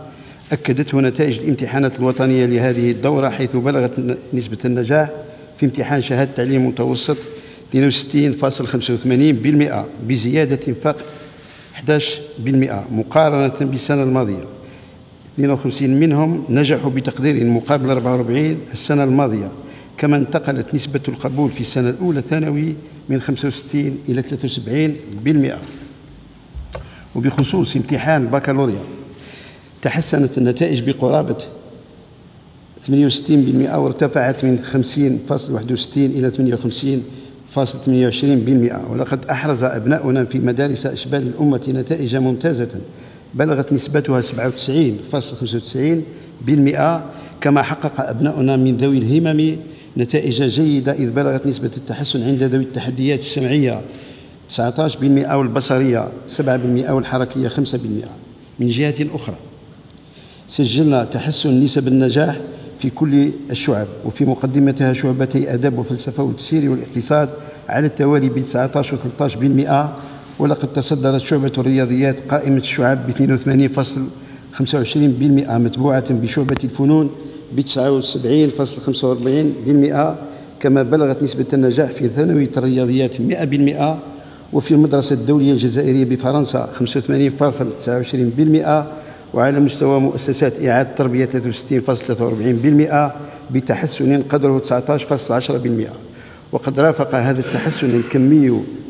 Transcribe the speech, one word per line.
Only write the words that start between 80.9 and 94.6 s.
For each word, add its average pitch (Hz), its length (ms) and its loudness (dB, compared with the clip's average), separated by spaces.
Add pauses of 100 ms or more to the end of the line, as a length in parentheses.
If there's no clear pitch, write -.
نسبة 131 300 0
النجاح 131 380 2
في 123 180 -2
ثانوية 147 480 2
الرياضيات 127 640 0
مائة 175 240 -2
بالمئة، 147 540 0 (540)
وفي 147 180 0
المدرسة 143 420 4
الدولية 139 380 4
الجزائرية 131 540 2
بفرنسا 127 680 0
خمسة 123 240 -2
وثمانين 139 340 2
فاصل 135 460 0
تسعة 120 180 -2
وعشرين 123 340 0
بالمئة، 156 640 2 (420)
وعلى 139 260 2
مستوى 139 400 4
مؤسسات 135 640 0
إعادة 131 240 2
التربية 127 360 0
ثلاثة 123 240 -2
وستين 123 320 -2
فاصل 120 240 -2
ثلاثة 117 200 0
وأربعين 117 300 0
بالمئة، 147 600 4 (360)
بتحسن 131 720 2
قدره 139 360 2
تسعتاش 131 440 0